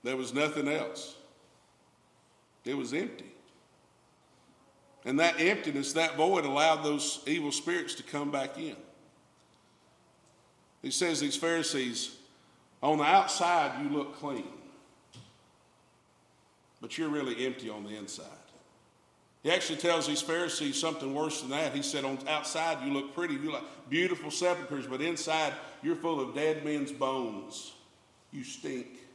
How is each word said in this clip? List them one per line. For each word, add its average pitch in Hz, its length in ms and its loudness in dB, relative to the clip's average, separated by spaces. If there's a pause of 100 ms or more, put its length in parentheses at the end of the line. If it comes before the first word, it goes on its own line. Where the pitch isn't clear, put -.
There 131 160 -2
was 123 160 -6
nothing 147 340 2
else. - 460 -4 (1500)
It 131 80 -2
was 127 180 -4
empty. - 400 -4 (1700)
And 135 140 2
that 165 200 6
emptiness, 156 540 2
that 160 240 2
void, 170 260 6
allowed 151 380 4
those 147 440 0
evil 151 240 0
spirits - 440 -2
to - 80 -10
come 147 280 -4
back 135 280 -2
in. 147 180 -8 (2000)
He 139 80 -4
says, 165 300 2
"These 143 160 0
Pharisees, 151 800 0 (680)
on 151 160 4
the 147 60 4
outside 170 760 6
you 143 60 0
look 143 300 -2
clean, 135 340 -6 (2250)
but 117 160 -8
you're 160 100 0
really 131 380 0
empty 120 240 -4
on 104 140 -10
the 104 120 -10
inside." 95 300 -10 (1160)
He 147 80 2
actually 170 280 2
tells 165 280 4
these 147 140 2
Pharisees 160 580 0
something 143 360 -2
worse 151 260 0
than 127 100 -8
that. 143 240 0
He 143 80 0
said, 139 220 -2
"On 135 120 -2
the 131 140 -6
outside 156 540 0
you 143 80 0
look 139 220 -2
pretty, 170 200 -2
you 147 180 -2
look 123 100 -4
like - 260 -16
beautiful 180 420 0
sepulchres, 175 560 0
but 131 140 -4
inside 156 540 0 (280)
you're 156 140 2
full 165 240 0
of 123 140 -4
dead 151 280 2
men's 147 300 0
bones. 123 800 -2 (600)
You 139 120 -10
stink. - 540 -8 (160)